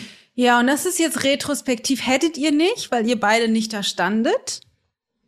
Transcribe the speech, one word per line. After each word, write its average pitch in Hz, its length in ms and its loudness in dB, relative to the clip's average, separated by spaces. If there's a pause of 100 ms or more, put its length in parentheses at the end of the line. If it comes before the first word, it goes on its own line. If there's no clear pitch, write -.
(340)
Ja, 240 240 4
und 240 100 4
das 277 180 0
ist 359 120 -2
jetzt 311 240 0
retrospektiv. 269 840 -2
Hättet 262 320 0
ihr 302 120 0
nicht, 330 400 0
weil 233 160 0
ihr 233 140 0
beide 226 280 2
nicht 220 240 0
da 208 100 -6
standet, 220 800 -2 (680)